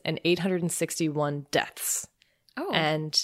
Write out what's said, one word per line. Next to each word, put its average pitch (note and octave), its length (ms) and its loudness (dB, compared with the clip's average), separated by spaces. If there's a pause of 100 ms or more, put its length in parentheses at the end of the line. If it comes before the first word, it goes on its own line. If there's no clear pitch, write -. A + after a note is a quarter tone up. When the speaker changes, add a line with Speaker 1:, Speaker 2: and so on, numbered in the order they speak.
Speaker 1:
and D#3+ 200 -2
eight F3 140 4
hundred F3+ 240 0
and E3+ 100 0
sixty-one D3 800 0
deaths. - 560 -2 (500)
Speaker 2:
Oh. F4 160 -4
Speaker 1:
And D#3 500 2